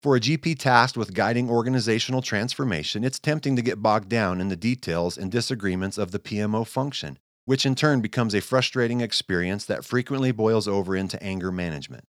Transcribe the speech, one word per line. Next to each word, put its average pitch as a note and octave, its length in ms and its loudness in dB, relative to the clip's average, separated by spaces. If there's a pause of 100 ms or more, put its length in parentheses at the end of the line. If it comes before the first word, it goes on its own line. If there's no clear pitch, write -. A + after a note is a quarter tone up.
For C#3 140 6
a A#2+ 40 4
G C3+ 160 2
P D#3+ 200 -2
tasked B2+ 400 6
with G2+ 180 -4
guiding A#2 340 2
organizational A#2 760 2
transformation, G#2+ 800 -2
it's C3 160 -4
tempting D3+ 340 0
to B2 80 0
get G#2 220 -2
bogged G#2+ 240 2
down G2 320 0
in F#2+ 80 -2
the F#2+ 80 -4
details F2 600 -2
and F#2+ 140 -8
disagreements G2+ 680 -2
of G2 140 -4
the G2+ 80 -6
P G#2 220 -6
M G#2+ 160 -2
O A2+ 80 0
function, C3 560 -6 (240)
which C3+ 200 0
in C3+ 120 2
turn D3 240 4
becomes A2 340 0
a G2+ 60 4
frustrating B2 600 0
experience G2 680 -2
that D2+ 180 -4
frequently B2+ 480 0
boils A2 340 2
over G2 300 0
into F#2+ 260 -4
anger F#2 300 -4
management. D#2+ 500 -6 (100)